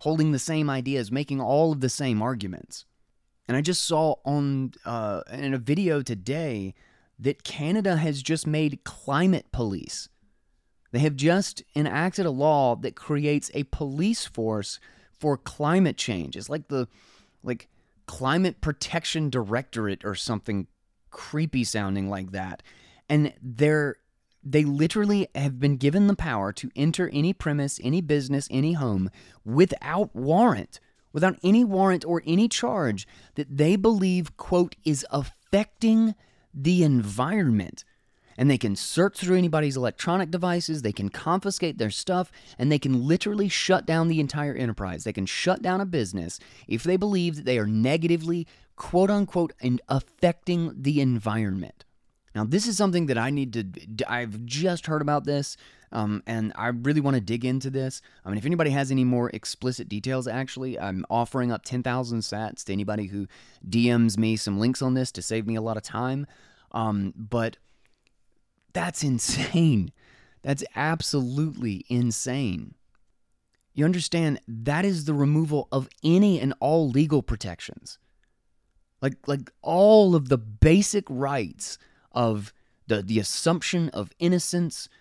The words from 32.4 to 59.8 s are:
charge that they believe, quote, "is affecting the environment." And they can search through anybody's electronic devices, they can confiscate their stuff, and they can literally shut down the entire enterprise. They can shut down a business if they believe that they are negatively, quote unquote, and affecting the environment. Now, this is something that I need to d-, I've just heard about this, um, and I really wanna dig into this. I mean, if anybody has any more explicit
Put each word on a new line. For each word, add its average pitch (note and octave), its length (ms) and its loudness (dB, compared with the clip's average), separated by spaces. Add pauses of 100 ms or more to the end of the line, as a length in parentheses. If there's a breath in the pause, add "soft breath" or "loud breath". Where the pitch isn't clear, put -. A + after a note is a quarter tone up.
charge E3+ 580 -2 (300 soft breath)
that C#3 200 -6
they D#3 200 4
believe, F#3+ 600 2
quote, F3+ 380 0 (100)
"is C#3+ 280 0
affecting G#3+ 1040 2 (360 soft breath)
the E3+ 300 2
environment." B2 1000 2 (520 soft breath)
And C#3 140 4
they C3 80 4
can G#2 160 0
search - 440 0
through F#3 180 2
anybody's D#3 400 2
electronic E3 560 -2
devices, E3+ 500 -2
they G#2+ 80 0
can G2 180 -4
confiscate F3+ 680 -2
their G#2+ 120 0
stuff, - 420 -2 (260 loud breath)
and C3+ 140 2
they D3 80 4
can C3 260 0
literally G3+ 420 0
shut - 380 0
down E3 220 2
the E3 100 2
entire D3 360 -2
enterprise. G2+ 500 -4
They A2 80 -4
can - 140 -4
shut - 360 -2
down F#3 180 0
a G3 60 -2
business G2 540 -4 (260 loud breath)
if A2+ 160 -4
they F3+ 140 2
believe F3+ 400 0
that D3 80 -12
they B2+ 140 2
are G#2+ 100 0
negatively, D#3+ 800 0 (260 soft breath)
quote F#3 340 2
unquote, G3 520 0
and B2 280 0
affecting E3+ 920 -2
the C#3+ 180 2
environment. G#2+ 840 -2 (500)
Now, G#2+ 100 -2
this F#3 220 0
is G#3+ 120 -2
something F3 300 2
that A#2+ 100 0
I A#2 100 -2
need C#3 240 -2
to A2+ 100 -4
d-, G2+ 440 -8
I've A#2 400 -6
just D#3+ 400 -2
heard D3+ 160 0
about D3 220 0
this, C#3+ 340 -2 (340 soft breath)
um, G#2 340 -2
and A2+ 300 -2
I A2+ 120 -4
really C3 340 0
wanna C3+ 180 2
dig A2+ 240 -4
into B2+ 240 -2
this. C3 320 -6 (240 soft breath)
I F#2 60 -8
mean, G#2 80 -4
if G#2 80 -6
anybody D#3+ 240 2
has C3+ 200 0
any C3+ 140 4
more B2 300 2
explicit A#2+ 520 -6